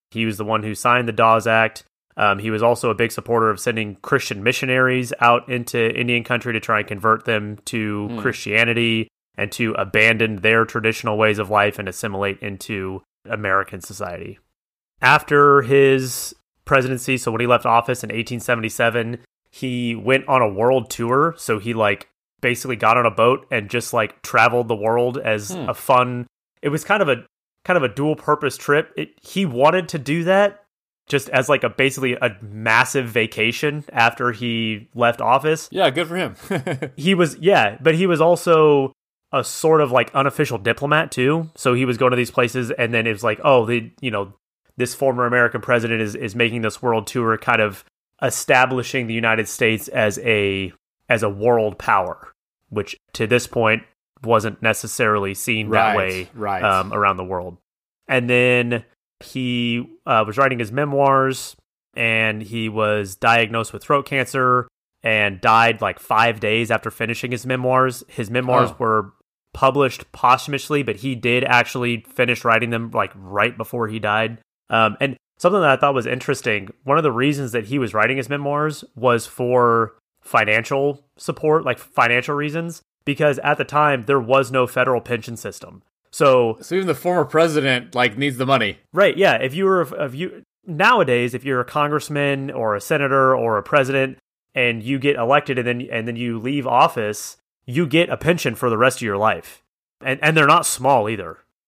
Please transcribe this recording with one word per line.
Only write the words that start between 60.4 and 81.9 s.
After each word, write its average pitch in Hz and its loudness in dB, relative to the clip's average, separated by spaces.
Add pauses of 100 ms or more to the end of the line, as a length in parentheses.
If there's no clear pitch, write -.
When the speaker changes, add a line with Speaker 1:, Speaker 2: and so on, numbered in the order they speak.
Speaker 1:
his 110 -6
memoirs, 135 0 (400)
and 110 0
he 110 -6
was 107 -2
diagnosed 113 0
with 107 -14
throat 139 0
cancer 127 0 (340)
and 104 0
died, 113 4
like, 98 -4
five 113 2
days 110 -2
after 110 -2
finishing 117 -6
his 123 -8
memoirs. 127 0
His 110 -8
memoirs 123 0
Speaker 2:
Huh. - -16
Speaker 1:
were 107 -2 (400)
published 135 0
posthumously, 139 0
but 113 -4
he 127 -6
did 120 0
actually 120 0
finish 120 0
writing 117 2
them, 117 -4
like, 104 -2
right 101 -2
before 113 -6
he 110 -8
died. 110 -2 (320)
Um, 110 2
and 135 -4 (220)
something 185 2
that 151 4
I 131 4
thought 143 2
was 123 -2
interesting, 120 -4 (140)
one 139 2
of 165 2
the 143 0
reasons 135 -2
that 113 -4
he 135 -4
was 110 -4
writing 113 2
his 123 -6
memoirs 143 -4 (100)
was 117 0
for 120 2 (260)
financial 131 0 (120)
support, 156 0
like, 127 -2
financial 123 0